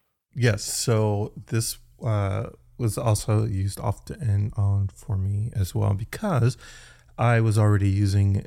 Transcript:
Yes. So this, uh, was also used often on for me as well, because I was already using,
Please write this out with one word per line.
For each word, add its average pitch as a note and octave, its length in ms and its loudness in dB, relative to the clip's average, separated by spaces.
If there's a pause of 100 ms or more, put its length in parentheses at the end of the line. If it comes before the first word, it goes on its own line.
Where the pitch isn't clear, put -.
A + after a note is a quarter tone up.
(340)
Yes. A2+ 300 0
So G#2+ 720 0 (140)
this, A2+ 300 -4 (240)
uh, G2+ 500 -2 (260)
was A2+ 200 -2
also G#2+ 460 2
used G2 380 -4
often G#2+ 720 -2
on G2+ 400 0
for - 220 -6
me G2+ 360 -2
as F#2+ 220 -2
well, G#2 180 2
because B2+ 640 -2 (600)
I A#2 240 2
was A2 160 2
already G#2 320 4
using, G2 580 2